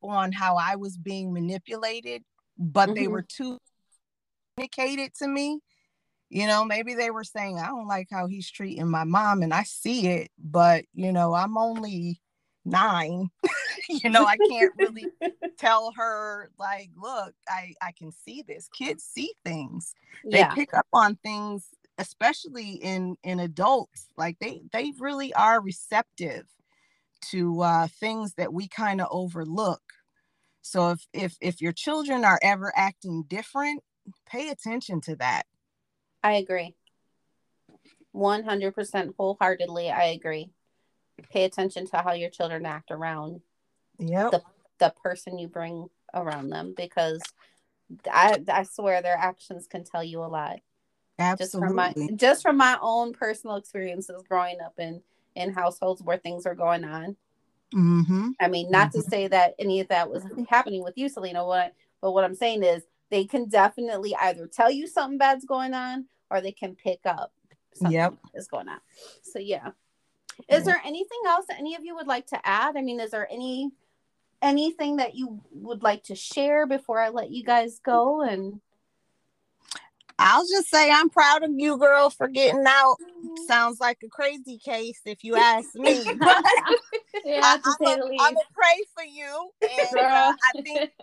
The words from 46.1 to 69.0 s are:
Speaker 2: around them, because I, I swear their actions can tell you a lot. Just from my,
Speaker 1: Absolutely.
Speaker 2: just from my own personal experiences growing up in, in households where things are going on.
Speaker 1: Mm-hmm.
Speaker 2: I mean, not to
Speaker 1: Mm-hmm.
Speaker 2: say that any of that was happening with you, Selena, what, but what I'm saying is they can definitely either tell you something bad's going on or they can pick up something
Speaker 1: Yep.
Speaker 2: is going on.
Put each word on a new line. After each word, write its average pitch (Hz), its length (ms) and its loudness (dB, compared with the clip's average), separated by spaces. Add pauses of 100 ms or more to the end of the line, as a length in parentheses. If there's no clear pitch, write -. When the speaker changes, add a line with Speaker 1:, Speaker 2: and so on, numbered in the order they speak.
Speaker 2:
around 151 360 -8
them, 165 260 -10
because 165 460 -4 (880)
I, 196 380 6
I 190 160 0
swear 190 380 -2
their 175 160 0
actions 185 500 -6
can 175 160 -12
tell 170 200 -8
you 165 200 -10
a - 40 -8
lot. 156 320 -8 (800)
Just 190 220 -8
from 185 160 0
my, 180 180 0
Speaker 1:
Absolutely. 151 220 -4
Speaker 2:
just 254 260 4
from 302 160 4
my 254 240 6
own 233 320 -2
personal 220 440 -6
experiences 185 720 -10
growing 180 380 -2
up - 140 -14
in, 170 220 -10 (340)
in 180 180 -6
households 185 480 -2
where 175 160 -2
things 175 280 -10
are 180 100 -4
going 170 300 0
on. 160 320 -10 (580)
Speaker 1:
Mm-hmm. 175 640 4
Speaker 2:
I 180 80 2
mean, 175 240 -2
not 196 220 6
to 165 80 0
Speaker 1:
Mm-hmm. 170 80 -8
Speaker 2:
say 196 180 -2
that 180 320 4
any 190 220 0
of 190 80 -8
that 175 200 2
was - 140 -8 (260)
happening 220 340 2
with 180 140 -10
you, 269 120 -4
Selena, 180 360 -6
what, 180 280 0 (280)
but 190 120 0
what 190 100 4
I'm 185 120 -2
saying 226 280 0
is 170 200 2 (280)
they 202 140 2
can 240 240 -4
definitely 208 680 2
either 175 320 -2
tell 233 240 4
you 285 160 -6
something 277 300 -4
bad's 269 280 4
going 262 280 -4
on 254 320 -8 (260)
or 196 80 0
they 190 140 -6
can 190 220 -10
pick - 300 -6
up 165 280 -4 (400)
something 170 200 0
Speaker 1:
Yep. 170 200 2 (200)
Speaker 2:
is - 140 -14
going 104 220 -10
on. 78 100 -16 (440)